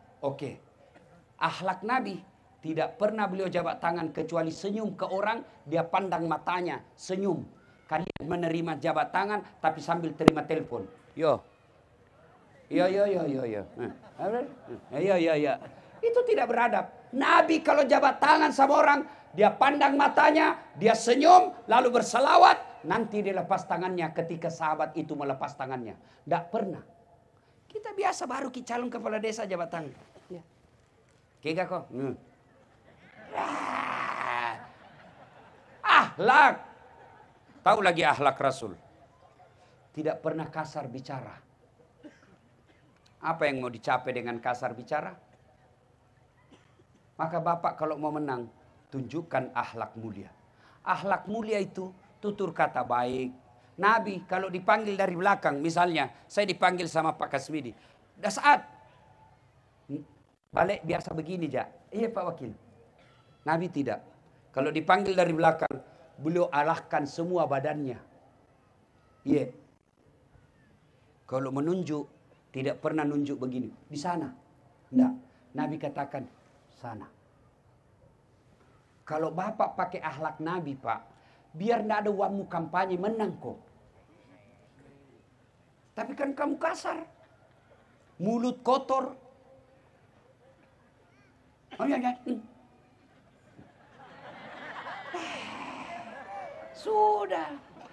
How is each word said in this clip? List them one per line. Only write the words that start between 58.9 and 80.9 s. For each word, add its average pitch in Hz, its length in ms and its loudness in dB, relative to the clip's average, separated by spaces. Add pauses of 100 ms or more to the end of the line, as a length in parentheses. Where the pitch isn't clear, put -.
balik 185 320 0
biasa 170 320 -6
begini, 160 320 -6
Jak. - 420 -8
Iya, 226 220 -4
Pak 190 180 -4
Wakil. 139 220 -10 (960)
Nabi 165 240 2
tidak. 135 320 -4 (480)
Kalau 139 180 0
dipanggil 185 460 2
dari 175 160 4
belakang, 160 400 2 (480)
beliau 165 320 0
arahkan 147 560 0
semua 170 400 -2
badannya. 139 500 -4 (1300)
Iya. 139 260 0 (1800)
Kalau 131 240 -4
menunjuk, 151 560 -2 (480)
tidak 135 260 -4
pernah 156 240 0
nunjuk 143 320 -2
begini. 127 320 -6
Di - 320 -14
sana. 165 320 -4 (560)
Enggak. - 240 4 (400)
Nabi 151 240 -4
katakan, 143 480 -8 (480)
"Sana." 110 320 -14 (2000)
Kalau 160 240 -2
Bapak 190 480 -2
pakai 175 240 -4
akhlak 151 400 -6
Nabi, 160 320 -4
Pak, 117 280 -6 (520)